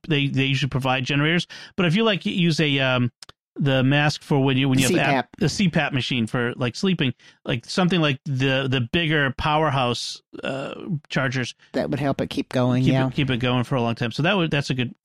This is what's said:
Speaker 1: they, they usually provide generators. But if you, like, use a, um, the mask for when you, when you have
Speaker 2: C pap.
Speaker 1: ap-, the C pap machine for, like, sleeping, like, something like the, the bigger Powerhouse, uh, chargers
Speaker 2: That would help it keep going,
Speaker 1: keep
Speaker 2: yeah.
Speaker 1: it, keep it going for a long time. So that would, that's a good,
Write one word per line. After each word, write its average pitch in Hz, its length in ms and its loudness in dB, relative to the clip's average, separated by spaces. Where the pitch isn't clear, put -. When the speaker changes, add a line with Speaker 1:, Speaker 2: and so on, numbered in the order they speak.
Speaker 1:
they, 143 200 0
they 135 160 0
usually 135 260 0
provide 131 340 -2
generators. 151 420 0
But 180 100 2
if 160 80 2
you, 226 100 2
like, 202 220 0
use 170 340 2
a, 143 200 2
um, 127 320 2
the 135 260 2
mask 147 400 2
for 139 200 2
when 135 140 4
you, 135 100 2
when 131 120 4
you 135 80 2
have 185 80 2
Speaker 2:
C 160 40 4
pap. 139 160 2
Speaker 1:
ap-, - 240 -4
the 165 120 2
C 196 180 2
pap 143 240 0
machine 127 340 -2
for, 123 300 -2
like, 123 180 -4
sleeping, 170 380 0
like, 123 220 -4
something 180 340 2
like 143 240 0
the, 135 420 0
the 131 140 0
bigger 147 560 0
Powerhouse, 139 880 0
uh, 135 320 -6
chargers 131 440 -2
Speaker 2:
That 139 180 -2
would 139 100 -2
help 147 220 -2
it - 80 -6
keep - 180 -6
going, 127 340 0
Speaker 1:
keep 127 120 4
Speaker 2:
yeah. 131 140 2
Speaker 1:
it, 127 60 -8
keep 139 140 0
it 127 80 0
going 123 280 0
for - 100 -4
a 120 80 0
long 113 120 -2
time. 117 160 -4
So 139 120 -4
that 190 160 2
would, 165 120 0
that's 147 200 -2
a 135 40 -2
good, 123 200 -4